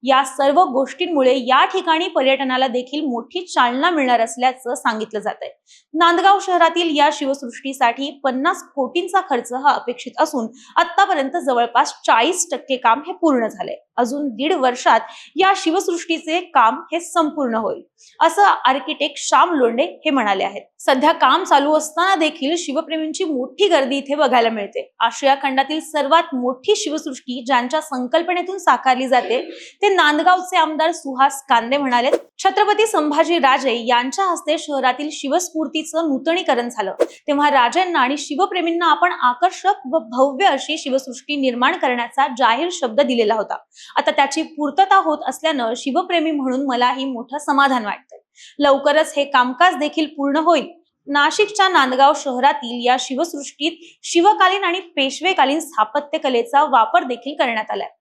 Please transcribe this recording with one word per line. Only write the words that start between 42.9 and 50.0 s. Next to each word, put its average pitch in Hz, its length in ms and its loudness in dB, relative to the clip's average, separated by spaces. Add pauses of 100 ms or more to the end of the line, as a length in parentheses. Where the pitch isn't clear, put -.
दिलेला 233 340 2
होता. 214 220 -6 (400)
आता - 140 2
त्याची 294 320 0
पूर्तता 311 540 0
होत 320 300 2
असल्यानं 269 500 -2
शिवप्रेमी 330 540 -2
म्हणून 269 360 -2
मलाही 247 380 0
मोठं 254 340 -8
समाधान 277 460 0
वाटतंय. - 340 -10 (400)
लवकरच 285 580 2
हे 285 80 0
कामकाज 277 520 2
देखील 294 300 -2 (100)